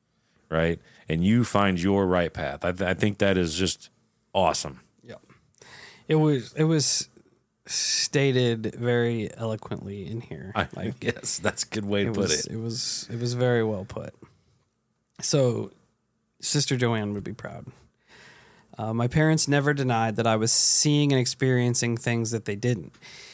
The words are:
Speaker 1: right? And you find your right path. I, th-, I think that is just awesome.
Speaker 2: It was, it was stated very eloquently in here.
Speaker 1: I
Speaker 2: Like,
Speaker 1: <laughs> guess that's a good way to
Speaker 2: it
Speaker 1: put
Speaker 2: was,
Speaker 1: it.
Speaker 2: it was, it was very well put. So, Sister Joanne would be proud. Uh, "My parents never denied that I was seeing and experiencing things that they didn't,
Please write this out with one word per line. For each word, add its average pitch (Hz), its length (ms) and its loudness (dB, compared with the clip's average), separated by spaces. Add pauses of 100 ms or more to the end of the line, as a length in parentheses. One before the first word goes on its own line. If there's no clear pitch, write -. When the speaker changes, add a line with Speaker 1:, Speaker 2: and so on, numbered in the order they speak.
(500)
Speaker 1:
right? 82 300 0 (280)
And 82 160 0
you 113 220 4
find 98 360 2
your 98 260 2
right 87 260 0
path. 76 320 -6
I, 87 80 0
th-, 90 160 -2
I 95 40 0
think 101 260 0
that 98 180 4
is 85 180 0
just 90 340 -2 (440)
awesome. 80 480 0 (1300)
Speaker 2:
It 156 80 4
was, 151 380 2
it 160 120 2
was 160 440 2 (560)
stated 123 1080 0
very 120 600 0
eloquently 107 720 -8
in 113 120 -8
here. 90 340 -14
Speaker 1:
I 101 200 -2
Speaker 2:
Like, - 240 -8
Speaker 1:
<laughs> - 0 -
guess - 400 -4
that's - 240 -2
a - 40 -6
good 110 180 -6
way 101 180 -2
to 107 60 -2
Speaker 2:
it 113 40 -6
Speaker 1:
put 98 100 -2
Speaker 2:
was, 78 220 0
Speaker 1:
it. - 80 -12
Speaker 2:
it 107 40 -8
was, 113 540 -6
it 117 80 -8
was 120 160 -4
very 123 280 2
well 107 220 -4
put. - 280 -12 (1080)
So, 120 500 0 (720)
Sister - 340 0
Joanne 113 380 0
would 101 100 -6
be - 100 -8
proud. - 340 -12 (1120)
Uh, 110 160 -4
"My 117 140 0
parents 156 400 4
never 143 260 2
denied 113 440 0
that 113 100 2
I 113 80 4
was 110 160 2
seeing 147 640 4
and 131 80 4
experiencing 123 720 2
things 117 360 -2
that 113 140 -4
they 104 100 -4
didn't, 101 380 -4 (400)